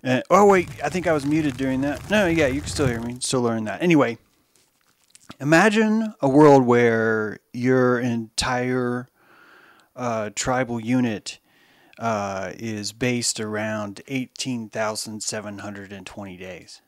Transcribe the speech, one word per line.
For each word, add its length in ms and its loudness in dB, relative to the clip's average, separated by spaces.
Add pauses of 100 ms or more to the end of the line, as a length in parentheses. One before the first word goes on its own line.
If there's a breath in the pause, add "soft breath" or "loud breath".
And, 300 0
oh, 160 8
wait, 200 4 (160)
I 60 -2
think 160 -4
I 80 2
was 100 0
muted 320 0
during 260 -2
that. 280 -4
No, 160 2
yeah, 220 2
you 140 -2
can 100 -10
still 160 0
hear 120 -2
me. 200 -8
Still 240 -2
learning 220 0
that. 180 -6
Anyway, 340 4 (1200)
imagine 800 2
a 80 0
world 380 8
where 760 2 (120)
your 460 2
entire, 1080 -4 (880 soft breath)
uh, 380 -6
tribal 460 -2
unit, 580 -2 (600 soft breath)
uh, 560 -6
is 360 -10
based 480 -4
around 680 -8
eighteen 600 -8
thousand 540 -6
seven 380 -10
hundred 340 -14
and 140 -16
twenty 300 -14
days. 500 -18